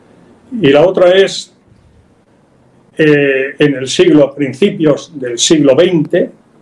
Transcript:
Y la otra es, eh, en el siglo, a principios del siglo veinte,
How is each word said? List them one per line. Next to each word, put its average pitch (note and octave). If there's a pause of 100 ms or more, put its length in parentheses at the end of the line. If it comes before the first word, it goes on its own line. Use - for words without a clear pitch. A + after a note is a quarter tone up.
(600)
Y -
la D3
otra F#3
es, F#3+ (1400)
eh, C#3
en C#3+
el C3
siglo, D3+
a C3
principios C#3+
del B2
siglo C#3+
veinte, F3+ (320)